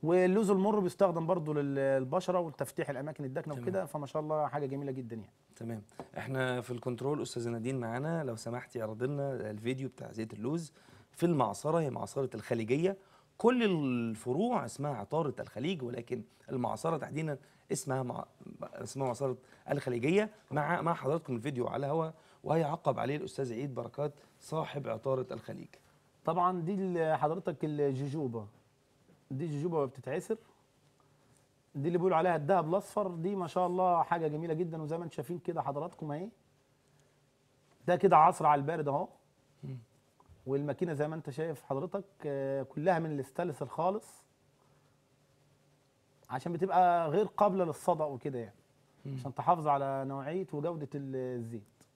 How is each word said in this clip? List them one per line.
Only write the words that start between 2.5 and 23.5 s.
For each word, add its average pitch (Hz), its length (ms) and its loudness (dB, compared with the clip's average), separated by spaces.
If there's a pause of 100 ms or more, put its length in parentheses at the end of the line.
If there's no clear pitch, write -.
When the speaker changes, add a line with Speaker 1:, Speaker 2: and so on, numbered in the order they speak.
Speaker 1:
الأماكن 143 340 -6
الداكنة 147 300 -6
Speaker 2:
تمام. 123 140 -6
Speaker 1:
وكده، 185 180 0
فما 143 200 -6
شاء 156 160 -4
الله 151 240 0
حاجة 143 200 -2
جميلة 139 260 -4
جدا، 120 240 -8
يعني. 104 140 -12 (260)
Speaker 2:
تمام. 113 260 -6 (360)
احنا 127 420 0
في 123 100 -8
الكنترول 127 520 -2
أستاذة 117 260 -4
نادين 117 320 -2
معانا، 139 440 -2
لو 117 120 -4
سمحتي 117 460 -8
اعرضي 110 240 -4
لنا 139 440 -2
الفيديو 123 380 -4
بتاع - 240 -12
زيت 110 200 -6
اللوز 147 400 -4 (400)
في - 140 0
المعصرة، 147 540 2
هي 147 100 0
معصرة - 440 -4
الخليجية. 123 640 0 (420)
كل 240 240 6
الفروع 143 1040 0
اسمها 139 300 -4
عطارة 143 460 -2
الخليج، 151 420 -4
ولكن 120 400 -6 (280)
المعصرة 127 460 -2
تحديدا 147 420 -4 (340)
اسمها 131 300 -2
مع-، 123 220 -6 (380)
اسمها - 440 -6
معصرة 127 300 -2 (340)
الخليجية. 143 600 2 (200)
مع، 147 320 0
مع 165 120 2
حضراتكم 139 420 -2
الفيديو 123 300 -2
على 127 200 -2
الهوا، 160 240 0 (340)
وهيعقب 151 540 2
عليه 127 180 0
الأستاذ 139 360 -4